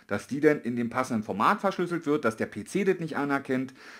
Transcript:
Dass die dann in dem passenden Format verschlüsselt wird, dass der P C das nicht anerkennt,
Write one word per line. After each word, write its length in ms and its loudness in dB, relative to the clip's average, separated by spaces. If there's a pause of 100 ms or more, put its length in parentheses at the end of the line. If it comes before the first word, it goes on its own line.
Dass 200 -4
die 140 -4
dann 200 6
in 160 -4
dem 140 -2
passenden 340 -2
Format 360 2
verschlüsselt 440 -2
wird, 220 2
dass 100 0
der 100 -2
P 180 -10
C 200 -2
das 140 2
nicht 180 -6
anerkennt, 560 -2 (280)